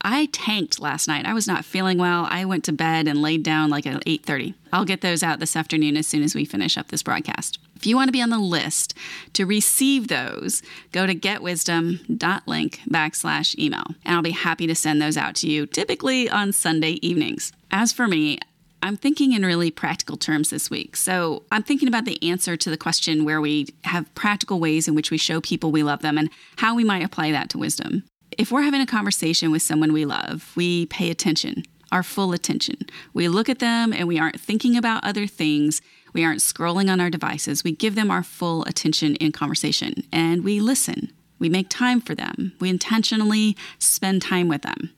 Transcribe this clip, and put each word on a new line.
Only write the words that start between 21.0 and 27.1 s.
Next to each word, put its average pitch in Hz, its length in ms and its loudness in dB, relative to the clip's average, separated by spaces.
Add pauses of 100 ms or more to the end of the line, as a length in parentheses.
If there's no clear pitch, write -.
I'm 214 120 2
thinking 277 260 2
about 226 160 0
the - 180 -6
answer 180 320 0
to - 160 -2
the 156 60 -2
question 160 480 0
where 156 160 2
we 151 280 0 (160)
have 175 300 -4
practical 208 460 0
ways 160 280 2
in 156 60 4
which 151 160 2
we 160 60 0
show 160 240 0
people 160 320 -2
we 151 100 4
love 143 200 0
them 151 160 0
and 156 100 2 (300)
how 226 160 2
we 233 100 4
might 190 200 2
apply 156 280 -2